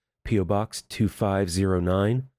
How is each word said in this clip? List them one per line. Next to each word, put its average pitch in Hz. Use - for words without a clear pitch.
P 110
O 92
Box 101
two -
five 98
zero 95
nine, 101